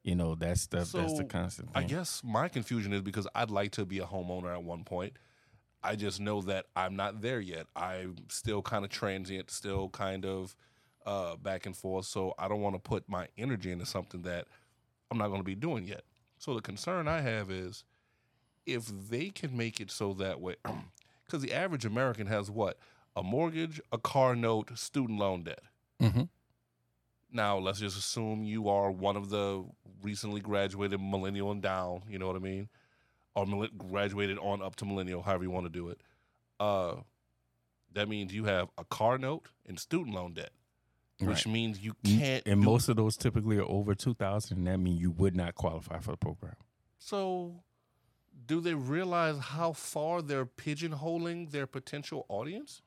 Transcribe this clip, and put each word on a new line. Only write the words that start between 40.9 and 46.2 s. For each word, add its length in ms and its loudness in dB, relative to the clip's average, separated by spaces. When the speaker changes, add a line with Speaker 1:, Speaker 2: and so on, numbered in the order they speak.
Speaker 2:
which 260 2
Speaker 1:
Right. 80 0
Speaker 2:
means 260 2
you 160 -6
Speaker 1:
N-, 140 10
Speaker 2:
can't 280 4
Speaker 1:
and 140 10
Speaker 2:
do 40 12
Speaker 1:
most 240 8
of 80 6
those 200 6
typically 400 4
are 100 4
over 280 2
two 180 0
thousand, 460 0
and 80 2
that 100 4
means 240 4
you 100 4
would 240 4
not 200 0
qualify 440 -2
for 120 -6
the 60 -6
program. 380 -4